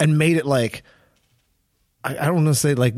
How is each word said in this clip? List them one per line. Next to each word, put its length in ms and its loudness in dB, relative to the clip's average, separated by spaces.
and 160 2
made 200 2
it, 80 -4
like, 380 -2
I, 140 -8
I 100 -4
don't 80 0
wanna 180 2
say, 220 0
like, 220 0